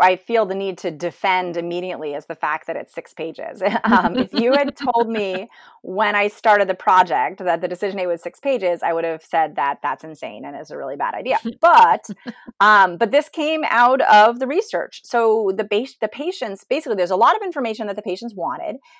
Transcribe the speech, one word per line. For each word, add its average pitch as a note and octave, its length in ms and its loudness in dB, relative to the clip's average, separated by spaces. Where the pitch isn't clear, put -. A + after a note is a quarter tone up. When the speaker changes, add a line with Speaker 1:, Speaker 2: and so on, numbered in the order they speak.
Speaker 1:
I F#3 160 4
feel A3+ 280 -2
the F#3+ 100 -4
need G3 240 -6
to F3 120 -6
defend F3 640 -4
immediately E3+ 600 -6
is D#3 100 -12
the D#3+ 100 -12
fact D#3 320 -4
that E3 80 -6
it's - 180 -12
six - 200 -16
pages. - 540 -10
<laughs> G3+ 60 0
Um, F#3 320 2
if - 160 -4
you B3 200 2
had C#4+ 220 0
told A#3 320 -2
me G3+ 420 -6
Speaker 2:
<laughs> - 180 -20
Speaker 1:
when G#3 320 -2
I G#3 120 2
started G#3 400 2
the F#3 80 -2
project F3+ 680 2
that E3+ 180 0
the F3+ 60 -2
decision F#3+ 320 -6
aid F3+ 80 -4
was E3+ 140 -2
six - 180 -12
pages, F#3 440 -2
I E3+ 80 0
would E3 120 -2
have E3 180 -6
said D#3+ 340 -2
that C#3+ 260 -2
that's C#3 220 -6
insane B2+ 400 -14
and C#3+ 160 -14
is D3+ 120 -16
a D3+ 60 -12
really C#3 200 -10
bad C3+ 160 -4
idea. A3+ 240 -2
Speaker 2:
<laughs> - 120 -14
Speaker 1:
But, F#3+ 480 6
um, G3 380 6
but G#3+ 140 0
this D4 180 2
came D#4 400 -2
out B3 320 4
of A3 380 6
the C4 80 -4
research. - 580 -4
So A3 500 2
the G#3+ 80 -2
bas-, G#3+ 380 -4
the G#3+ 80 -2
patients, C4 560 -8
basically, C4 300 -4
there's F3+ 160 0
a F#3+ 40 0
lot B3+ 220 4
of A4 40 -10
information A#3+ 460 -6
that G3 80 -6
the G#3 60 -10
patients G#3 340 -8
wanted, D#3+ 420 -8